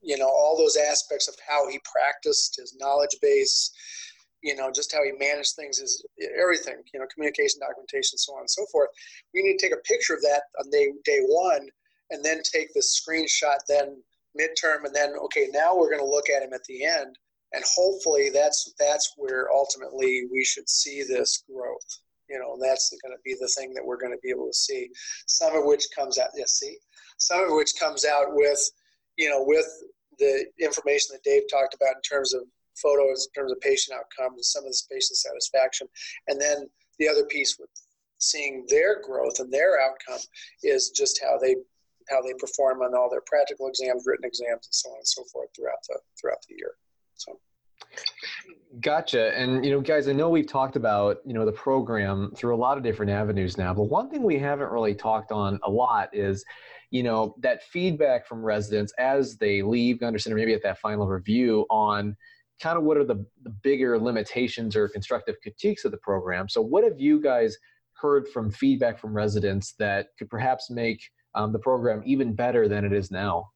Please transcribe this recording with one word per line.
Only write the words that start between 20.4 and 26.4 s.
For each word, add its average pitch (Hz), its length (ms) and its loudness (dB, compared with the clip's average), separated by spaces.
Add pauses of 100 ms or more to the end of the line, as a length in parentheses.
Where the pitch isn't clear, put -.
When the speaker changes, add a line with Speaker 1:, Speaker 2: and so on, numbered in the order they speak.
Speaker 1:
should 135 260 -2
see 143 320 -2
this 127 500 -2
growth. 123 480 -10 (300)
You 139 80 -10
know, 127 240 -10
that's 131 400 0
gonna 127 220 -14
be 131 160 -6
the - 80 -4
thing 131 260 -4
that 131 100 -8
we're 123 160 -6
gonna 123 220 -8
be 127 80 -8
able 127 160 -4
to 127 80 -8
see, 127 360 -2 (360)
some 160 300 0
of 151 80 2
which 147 320 2
comes 123 240 -2
out, 127 160 0
yes, 131 240 -2